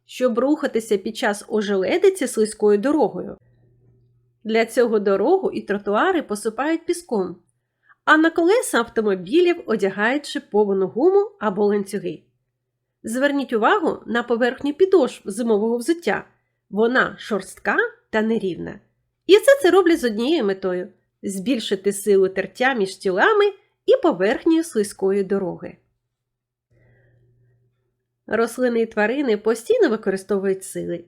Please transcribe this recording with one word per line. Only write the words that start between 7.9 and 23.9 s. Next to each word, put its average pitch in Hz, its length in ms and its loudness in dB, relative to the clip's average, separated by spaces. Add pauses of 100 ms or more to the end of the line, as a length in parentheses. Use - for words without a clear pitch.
а 302 120 4
на 320 120 4
колеса 349 480 2
автомобілів 226 880 0
одягають 214 600 -2
шиповану 196 640 0
гуму 381 520 2
або 208 260 0
ланцюги. 202 580 -4 (800)
Зверніть 269 500 -2
увагу 285 520 0
на 233 180 -2
поверхню 240 500 -2
підошв 370 520 4
зимового 226 520 0
взуття. 240 480 -2 (440)
Вона 220 500 0
шорстка - 580 -6 (320)
та 220 120 -2
нерівна. 190 580 -4 (480)
І 381 100 8
все 554 240 4
це 392 100 4
роблять 339 280 4
з - 40 -10
однією 240 420 -2
метою — 190 420 -4 (360)
збільшити 202 680 -4
силу 196 360 2
тертя 247 440 -2
між 190 220 -4
тілами 311 500 2 (400)
і 523 180 4